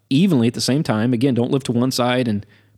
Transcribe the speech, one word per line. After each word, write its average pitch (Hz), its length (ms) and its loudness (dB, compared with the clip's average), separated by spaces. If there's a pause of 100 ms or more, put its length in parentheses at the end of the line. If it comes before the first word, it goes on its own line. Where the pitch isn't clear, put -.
(100)
evenly 156 360 2
at 123 80 0
the 110 60 -8
same 139 240 0
time. 113 280 0
Again, 123 220 0
don't 120 160 0
lift 135 160 -2
to 131 60 -2
one 120 180 0
side 123 380 0
and 104 180 -4 (320)